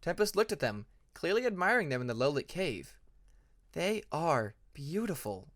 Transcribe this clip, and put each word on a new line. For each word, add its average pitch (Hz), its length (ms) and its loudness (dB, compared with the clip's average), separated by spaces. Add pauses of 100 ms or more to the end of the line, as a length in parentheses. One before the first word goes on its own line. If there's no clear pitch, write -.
Tempest 202 360 0
looked 214 160 4
at 185 80 -4
them, 107 260 -2 (280)
clearly 214 320 0
admiring 196 420 2
them 127 120 0
in 123 60 -2
the 120 80 -2
low-lit 135 340 2
cave. 135 500 -4 (760)
They 196 300 -2 (100)
are 143 420 2 (180)
beautiful 143 840 -4